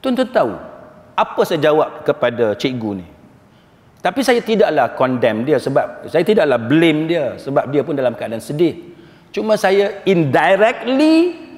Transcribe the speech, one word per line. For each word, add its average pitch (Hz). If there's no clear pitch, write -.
Tuan-tuan 254
tahu 135
apa -
saya 165
jawab 151
kepada 117
cikgu 110
ni? -
Tapi 180
saya 240
tidaklah 165
condemn 123
dia 139
sebab, -
saya 165
tidaklah 156
blame 156
dia 165
sebab 135
dia 139
pun 160
dalam 123
keadaan 113
sedih. 151
Cuma 214
saya 196
indirectly 220